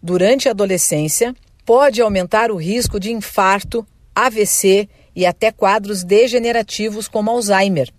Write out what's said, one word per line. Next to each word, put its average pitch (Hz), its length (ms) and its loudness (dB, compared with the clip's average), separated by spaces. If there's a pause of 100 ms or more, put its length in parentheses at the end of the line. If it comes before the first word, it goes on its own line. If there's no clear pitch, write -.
durante 185 460 2
a 254 40 2
adolescência 190 800 -2 (300)
pode 247 380 4
aumentar 214 480 0
o 214 60 -4
risco 208 440 -4
de 196 120 -8
infarto, 202 720 -2 (300)
A 240 140 2
V 214 180 0
C 202 420 2 (260)
e 175 120 0
até 220 240 0
quadros 202 520 -2
degenerativos 220 1040 0
como 214 220 -2
Alzheimer. 196 680 0